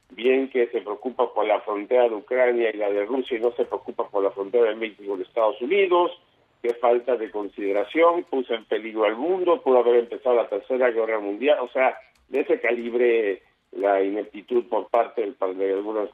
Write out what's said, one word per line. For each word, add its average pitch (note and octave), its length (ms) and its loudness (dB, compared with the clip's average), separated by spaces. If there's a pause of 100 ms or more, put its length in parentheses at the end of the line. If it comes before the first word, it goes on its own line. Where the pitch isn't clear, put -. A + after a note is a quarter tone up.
bien C3 400 0
que A#2+ 180 0
se A2+ 140 -4
preocupa A#2 520 -4
por G#2+ 120 0
la G#2 160 2
frontera A2+ 480 0
de A2 60 -4
Ucrania A#2+ 580 0
y G#2 40 -12
la G#2 120 -2
de G2+ 160 0
Rusia B2+ 320 -4
y A2 40 -10
no A#2+ 120 0
se B2+ 100 -4
preocupa - 460 -6
por G2+ 120 -2
la G2 100 0
frontera G2 340 0
de A2 100 0
México G2+ 400 -8
y - 40 -6
de F2+ 40 -10
Estados A2 380 -2
Unidos, F3 500 2 (500)
que A#2 120 -2
falta B2 420 2
de A2 160 -6
consideración, G#2 960 0
puso B2+ 280 -4
en A2+ 120 -6
peligro A2 400 -2
al G#2+ 100 2
mundo, F3 460 0
pudo B2+ 160 4
haber A#2+ 180 6
empezado A#2+ 400 0
la A2 140 2
Tercera B2 420 -2
Guerra A2+ 300 -2
Mundial. G#2+ 400 0
O B2 80 -6
sea, C3 280 0 (300)
de C3+ 140 -2
ese D#3 180 -2
calibre A#2 840 0 (300)
la G2 320 2
ineptitud G#2 640 -4
por G2+ 240 -4
parte A#2 320 0
del G2 140 -6
par-, F#2 200 -4
de G2 160 -2
algunas G#2 420 -4